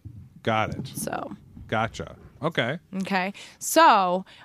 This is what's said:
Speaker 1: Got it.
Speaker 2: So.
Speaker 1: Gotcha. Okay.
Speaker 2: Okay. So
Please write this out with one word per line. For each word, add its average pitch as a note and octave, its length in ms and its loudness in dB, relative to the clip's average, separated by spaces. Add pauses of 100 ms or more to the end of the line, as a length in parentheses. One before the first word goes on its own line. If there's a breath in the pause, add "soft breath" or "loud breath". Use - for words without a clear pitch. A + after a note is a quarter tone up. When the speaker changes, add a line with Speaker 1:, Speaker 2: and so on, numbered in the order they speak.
(420)
Speaker 1:
Got A2 320 0
it. - 140 -8
Speaker 2:
So. - 480 -8 (320)
Speaker 1:
Gotcha. - 480 -4 (260)
Okay. D3 360 -2 (240)
Speaker 2:
Okay. F#3+ 320 -2 (240 loud breath)
So G3 640 6 (200 loud breath)